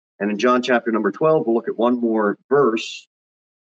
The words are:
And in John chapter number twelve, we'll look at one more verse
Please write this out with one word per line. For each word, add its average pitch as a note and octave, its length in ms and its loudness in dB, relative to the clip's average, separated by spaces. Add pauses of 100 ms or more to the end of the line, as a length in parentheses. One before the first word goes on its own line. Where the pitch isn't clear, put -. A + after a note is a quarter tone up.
(200)
And G2+ 100 -4
in G#2 80 -4
John B2 240 2
chapter A#2+ 300 0
number G#2+ 200 0
twelve, D#3 360 0
we'll A#2 80 2
look A2+ 120 -4
at G2 80 -6
one A#2+ 240 0
more A2 380 0 (100)
verse B2 600 0 (600)